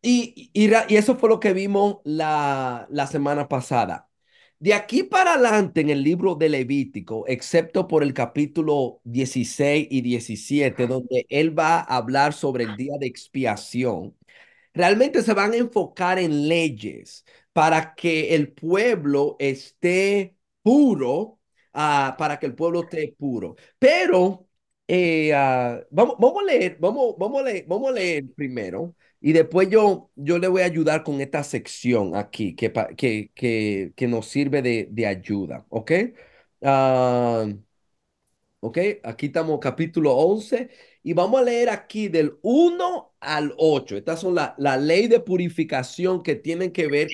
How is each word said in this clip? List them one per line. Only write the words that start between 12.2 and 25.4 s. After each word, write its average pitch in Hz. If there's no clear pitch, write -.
sobre 127
el 107
día 139
de 135
expiación, 120
realmente 208
se 214
van 202
a 233
enfocar 185
en 151
leyes 110
para 160
que 160
el 147
pueblo 156
esté 185
puro, 208
ah, 143
para 147
que 156
el 123
pueblo 170
esté 160
puro. 110
Pero, 254
eh, 160
ah, 127